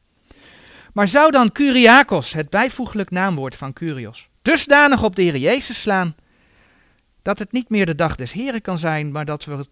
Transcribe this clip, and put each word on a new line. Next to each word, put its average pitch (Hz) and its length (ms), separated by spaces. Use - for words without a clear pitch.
Maar 202 160
zou 294 220
dan 254 220
Kyriakos, 254 800
het 156 180
bijvoeglijk 220 600
naamwoord 175 460
van 135 160
Kyrios, 131 560
dusdanig 277 600
op 202 140
de 190 60
Heer 165 140
Jezus 214 440
slaan, 185 340
dat 202 160
het 208 140
niet 247 160
meer 202 180
de 165 80
dag 160 220
des - 160
Heren 226 300
kan 180 160
zijn, 151 340
maar 151 120
dat 147 200
we 147 120
het 139 160